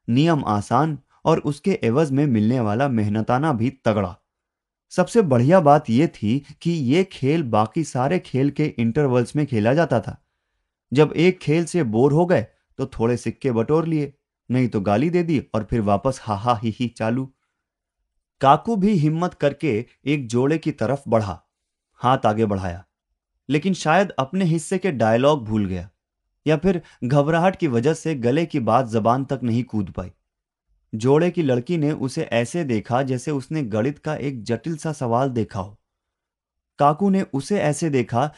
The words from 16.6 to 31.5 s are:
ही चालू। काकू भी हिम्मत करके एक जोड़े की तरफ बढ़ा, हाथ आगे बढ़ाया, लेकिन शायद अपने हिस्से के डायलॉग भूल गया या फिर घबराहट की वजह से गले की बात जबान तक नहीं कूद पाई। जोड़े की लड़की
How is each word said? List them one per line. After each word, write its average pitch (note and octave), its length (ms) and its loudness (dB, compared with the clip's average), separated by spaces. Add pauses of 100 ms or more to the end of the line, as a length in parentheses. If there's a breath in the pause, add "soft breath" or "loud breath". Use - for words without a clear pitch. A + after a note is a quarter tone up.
ही A#2+ 180 -4
चालू। A#2+ 440 -6 (1080)
काकू D#3 360 4
भी G3 160 2
हिम्मत E3 420 0
करके C3+ 520 -2 (180 soft breath)
एक C#3 220 -2
जोड़े B2+ 320 0
की D#3 140 -6
तरफ B2+ 360 -4
बढ़ा, G#2 340 -2 (500)
हाथ B2+ 340 2
आगे A2 200 2
बढ़ाया, F#2+ 380 -4 (640)
लेकिन D#3 260 0
शायद E3+ 360 0
अपने F#3 340 -4
हिस्से E3 340 -2
के F#3 140 -2
डायलॉग A#2+ 520 2
भूल G#2+ 220 -2
गया F#2 240 -8 (560)
या D3+ 100 2
फिर E3 260 0 (220 soft breath)
घबराहट D#3+ 520 2
की E3+ 100 -2
वजह B2+ 280 2
से D#3+ 200 -6
गले C3+ 320 0
की D#3 140 -4
बात A#2 260 2
जबान A2+ 380 0
तक C3 180 -6
नहीं A#2+ 220 -2
कूद G#2 260 -6
पाई। F2+ 200 -10 (840)
जोड़े C#3 360 2
की F3 120 -4
लड़की B2+ 340 0